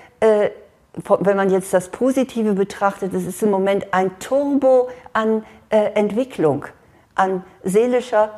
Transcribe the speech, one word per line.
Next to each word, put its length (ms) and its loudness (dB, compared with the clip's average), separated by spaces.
äh, 300 4
wenn 160 0
man 140 0
jetzt 240 0
das 140 0
Positive 640 -2
betrachtet, 640 -2
es 120 -4
ist 160 -8
im 80 2
Moment 420 -2
ein 280 -2
Turbo 680 2
an, 320 0
äh, 240 2
Entwicklung, 720 0
an 280 0
seelischer, 720 2